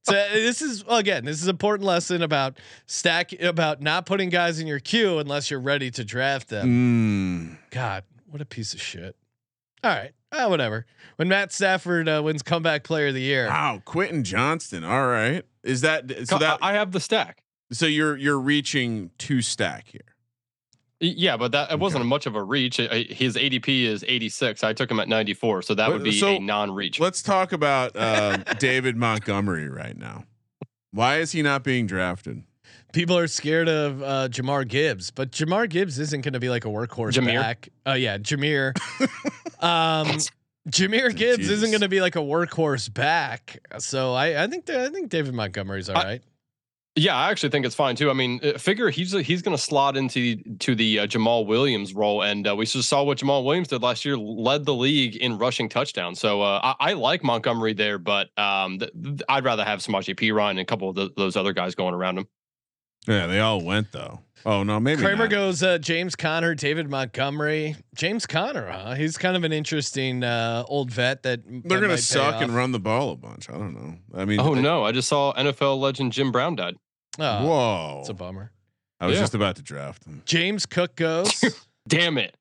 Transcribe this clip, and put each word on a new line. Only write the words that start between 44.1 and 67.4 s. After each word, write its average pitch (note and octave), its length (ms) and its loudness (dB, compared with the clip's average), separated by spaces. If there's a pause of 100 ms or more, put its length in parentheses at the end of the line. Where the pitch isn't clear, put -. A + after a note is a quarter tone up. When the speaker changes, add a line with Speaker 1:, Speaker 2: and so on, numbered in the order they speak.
Speaker 1:
I, D3 300 2
I G#3 40 0
think D#4+ 200 -6
that, C#4+ 120 -2
I C4 100 -2
think E4 200 -6
David D3 240 -2
Montgomery's G2 560 -6
all F#2 80 0
Speaker 3:
I F2+ 60 2
Speaker 1:
right. A2 180 -6 (760)
Speaker 3:
Yeah, D#3 200 4
I D3 140 2
actually D#3+ 200 0
think C#3 160 2
it's A#2+ 100 -2
fine C3 200 2
too. C#3+ 140 2
I C3 40 2
mean, B2 300 0
uh, C#3+ 140 0
figure G3+ 320 2
he's, E3+ 220 -4
he's F3 320 0
gonna E3+ 140 0
slot C#3 400 2
into, B2 380 0 (240)
to B2+ 160 0
the, G#2+ 240 2
uh, G#2+ 80 2
Jamal A2+ 380 2
Williams G#2+ 480 2
role, G#2 300 2
and, G2+ 240 0
uh, G2+ 80 0
we A2 100 0
just A#2+ 240 -2
saw C#3+ 140 4
what C#3+ 160 0
Jamal C#3 260 2
Williams D#3+ 220 0
did B2 160 -4
last B2 220 0
year, C#3+ 120 0
led A2+ 480 0
the C#3+ 80 2
league B2+ 420 2
in A#2+ 220 -2
rushing A#2+ 320 0
touchdowns. F#2 500 -2
So, G2+ 220 2
uh, G2+ 180 2 (200)
I, D3+ 120 2
I - 20 -2
like D#3 300 0
Montgomery A#2 500 2
there, G#2 260 0
but, G2 380 0
um, F#2+ 420 0
th-, - 120 -6 (120)
th-, C#3 260 -8
I'd C3+ 160 2
rather A2 180 2
have G#2 160 -2
Samaje F#2+ 360 -2
Perine G#2+ 360 2
and F#2 80 -2
a F#2 60 -4
couple F#2+ 240 -2
of F2 60 -6
th-, G2 220 -2
those F#2+ 180 0
other G2 180 0
guys F2+ 220 -2
going F2+ 180 -2
around F#2 240 -2
him. F#2+ 100 -6 (800)
Speaker 2:
Yeah, G2 200 2
they F#2+ 120 2
all A2 220 2
went G2+ 320 -2
though. - 260 -12 (260)
Oh G2+ 180 2
no, G#2+ 180 0
maybe D3 200 2
Speaker 1:
Kramer G3+ 240 2
Speaker 2:
not. G#3+ 60 -4
Speaker 1:
goes, F#3+ 320 0
uh, F3+ 140 4
James E3+ 380 -2
Conner, E3 400 0
David D3 340 -2
Montgomery. D3 840 -2 (200)